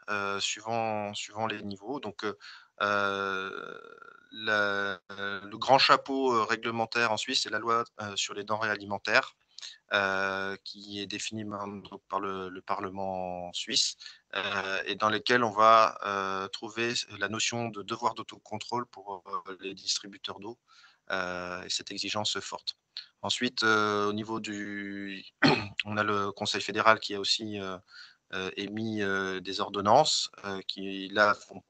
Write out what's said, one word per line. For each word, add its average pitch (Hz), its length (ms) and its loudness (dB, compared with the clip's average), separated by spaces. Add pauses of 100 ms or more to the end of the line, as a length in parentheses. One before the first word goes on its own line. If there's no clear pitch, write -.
euh, 98 300 -2
suivant, 107 760 -2
suivant 104 320 -4
les 104 160 -6
niveaux. 104 360 -8
Donc, 107 240 -8
euh, 104 140 -2 (440)
euh, 98 1000 0 (520)
la, 101 680 2 (120)
euh, 98 300 -6
le 101 160 -10
grand 123 220 6
chapeau, 135 540 6
euh, 113 100 6
réglementaire 113 680 2
en 107 60 2
Suisse, 131 260 0
c'est 104 60 -4
la 107 100 -2
loi, 117 240 2 (180)
euh, 104 140 -6
sur 104 200 -4
les 104 80 -4
denrées 110 260 0
alimentaires, 104 680 2 (580)
euh, 98 720 2
qui 101 360 -10
est 101 60 -6
définie 104 380 -6
par, 104 200 -6
donc, 98 440 -12
par 98 100 -2
le, 95 300 -4
le 92 120 -12
Parlement 92 920 -6
suisse, - 420 -2 (400)
euh, 95 500 -2
et 101 100 -2
dans 107 140 2
lesquelles 120 360 4
on 110 40 2
va, 110 540 8
euh, 95 460 -2
trouver 113 440 -4 (240)
la 101 120 -4
notion 117 400 -2
de 104 140 -8
devoir 113 300 0
d'autocontrôle 107 720 -8
pour, 98 380 -12 (240)
euh, 95 140 -12
les 98 120 -8
distributeurs 98 680 -6
d'eau, 104 200 -12 (500)
euh, 90 540 -4
et 90 60 -14
cette - 200 -6
exigence 101 520 -2
forte. - 340 -10 (460)
Ensuite, 120 420 -2
euh, 104 460 4
au 104 40 0
niveau 107 280 -4
du, 101 840 -8 (160)
<clears throat> - 440 2
on 104 100 -4
a 104 80 2
le 101 300 0
Conseil 101 280 -2
fédéral 107 380 6
qui - 160 -6
a 101 40 -2
aussi, 104 380 -2
euh, 95 200 -6 (560)
euh, 95 240 -4
émis, 107 440 -2
euh, 98 380 0
des 95 220 -6
ordonnances, 101 680 6 (140)
euh, 98 240 -6
qui, 98 420 -6
là, 104 240 6 (160)
vont - 200 -14